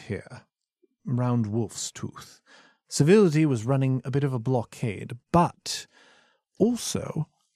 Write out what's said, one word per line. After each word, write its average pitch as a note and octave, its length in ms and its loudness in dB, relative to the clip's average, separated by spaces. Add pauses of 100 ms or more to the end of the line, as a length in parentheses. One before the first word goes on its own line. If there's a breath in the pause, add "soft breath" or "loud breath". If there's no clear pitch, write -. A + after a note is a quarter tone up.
here, - 340 -10 (600)
round B2 440 0
Wolf's G#2+ 440 -6
Tooth. - 480 -14 (480 soft breath)
Civility D#3+ 560 4
was A#2+ 220 0
running C3 360 2
a B2+ 80 -8
bit C#3 140 0
of C#3 80 -2
a B2+ 60 -2
blockade, A2+ 800 -4 (120)
but - 560 0 (720 soft breath)
also - 680 -2 (280)